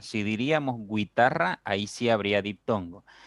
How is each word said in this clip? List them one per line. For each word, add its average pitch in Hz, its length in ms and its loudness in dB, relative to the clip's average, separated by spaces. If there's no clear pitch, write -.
Si 107 220 -4
diríamos 120 640 0
guitarra, 117 760 0
ahí 101 240 -2
sí 120 220 -2
habría 101 320 4
diptongo. 98 640 -4